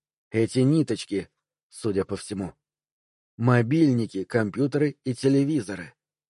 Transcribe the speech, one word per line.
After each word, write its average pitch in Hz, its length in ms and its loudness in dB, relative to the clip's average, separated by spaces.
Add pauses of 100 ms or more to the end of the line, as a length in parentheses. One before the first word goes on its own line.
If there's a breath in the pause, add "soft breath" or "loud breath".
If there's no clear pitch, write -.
(300)
эти 113 300 0
ниточки, 127 680 0 (400)
судя 98 340 -4
по 98 140 -6
всему. 92 360 -8 (840)
Мобильники, 120 880 2
компьютеры 131 800 0
и 131 80 -2
телевизоры. 135 800 -2 (360)